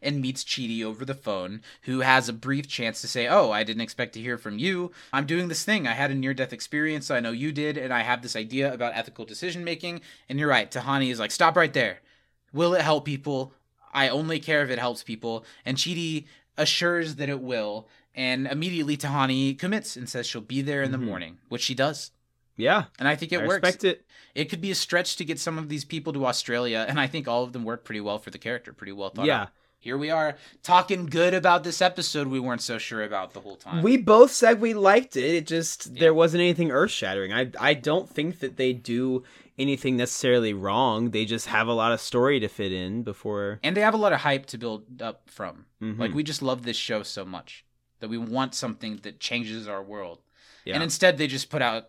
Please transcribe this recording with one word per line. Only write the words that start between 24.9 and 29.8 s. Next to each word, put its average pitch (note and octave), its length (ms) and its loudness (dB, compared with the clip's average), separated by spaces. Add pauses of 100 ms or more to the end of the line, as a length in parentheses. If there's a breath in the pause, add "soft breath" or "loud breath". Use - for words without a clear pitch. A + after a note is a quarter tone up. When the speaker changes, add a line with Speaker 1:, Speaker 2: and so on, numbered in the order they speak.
Speaker 1:
to F3 80 -6
get D3+ 140 -4
some D#3+ 200 -4
of D#3 100 -8
these D3 160 -6
people D#3 280 -6
to C#3 140 -2
Australia, A#2+ 600 0
and C#3+ 100 -2
I C#3 80 2
think C#3+ 220 -6
all A#2+ 160 2
of B2 80 -8
them B2 120 -8
work A#2 200 -6
pretty G#2 160 -8
well G#2 180 -4
for G2 120 -16
the F#2+ 80 -16
character, A#2 340 -8
pretty G2 200 -14
well G2 180 -8
thought - 160 -4
Speaker 2:
Yeah. C3 160 2
Speaker 1:
out. G2 60 -8 (320)
Here B2 160 -6